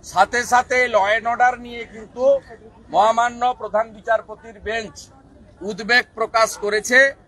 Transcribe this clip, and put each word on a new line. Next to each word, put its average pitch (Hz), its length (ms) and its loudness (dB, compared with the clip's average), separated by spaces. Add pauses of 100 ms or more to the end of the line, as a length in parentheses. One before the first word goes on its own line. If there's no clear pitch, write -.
সাথে 202 340 0 (120)
সাথে 247 260 2 (160)
ল - 20 2 (120)
অ্যান্ড 220 240 0
order 247 240 2 (100)
নিয়ে 240 160 -12 (120)
কিন্তু 220 300 -10 (720)
মহামান্য 226 480 2 (200)
প্রধান 214 240 -2 (120)
বিচারপতির 220 680 -6
bench 208 300 -8 (760)
উদ্বেগ 220 360 0 (120)
প্রকাশ 220 320 0 (140)
করেছে। 214 360 0 (280)